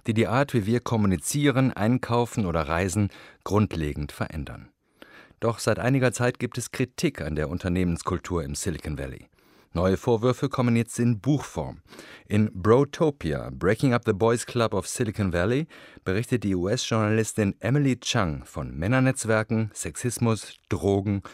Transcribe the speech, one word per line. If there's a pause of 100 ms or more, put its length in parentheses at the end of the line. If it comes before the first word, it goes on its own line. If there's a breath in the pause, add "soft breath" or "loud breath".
die
die
Art,
wie
wir
kommunizieren,
einkaufen
oder
reisen, (340 loud breath)
grundlegend
verändern. (720 loud breath)
Doch
seit
einiger
Zeit
gibt
es
Kritik
an
der
Unternehmenskultur
im
Silicon
Valley. (480 soft breath)
Neue
Vorwürfe
kommen
jetzt
in
Buchform. (460 loud breath)
In
Brotopia,
Breaking
Up
the
Boys
Club
of
Silicon
Valley, (360 loud breath)
berichtet
die
U-S-Journalistin
Emily
Chung
von
Männernetzwerken,
Sexismus, (140)
Drogen (120)